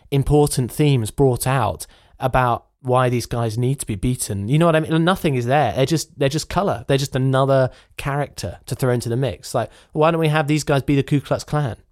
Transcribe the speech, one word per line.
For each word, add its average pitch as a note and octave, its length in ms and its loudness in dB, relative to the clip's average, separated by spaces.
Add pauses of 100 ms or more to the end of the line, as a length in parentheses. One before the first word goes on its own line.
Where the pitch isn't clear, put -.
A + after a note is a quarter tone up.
(120)
important C#3+ 600 2
themes C#3 400 2
brought C3 360 2
out B2+ 400 -2 (320)
about B2 460 0 (160)
why B2+ 280 2
these A#2+ 160 -2
guys A#2 320 -4
need B2+ 220 -2
to - 80 -10
be A2 80 -4
beaten. G2+ 520 -4
You C#3 120 2
know E3+ 60 4
what E3 100 4
I D#3+ 40 2
mean? D#3+ 240 0
Nothing E3+ 320 0
is B2 120 -2
there. C3 260 2
They're C3 120 2
just, D3+ 320 -2
they're C#3 120 0
just D3 200 -4
colour. E3+ 380 -2
They're C#3 100 2
just C#3 180 -4
another C3 560 2 (260)
character C#3 720 -6
to - 80 -6
throw B2+ 180 0
into A#2+ 160 -2
the A#2 80 0
mix. B2 380 -4
Like, A#2 160 -4 (200)
why D#3 200 2
don't E3 80 0
we D#3+ 100 2
have D3+ 180 0
these D3+ 160 0
guys C#3 200 0
be D3 120 0
the C3+ 80 4
Ku C#3+ 160 0
Klux C3+ 240 -4
Klan? D3 340 -4 (140)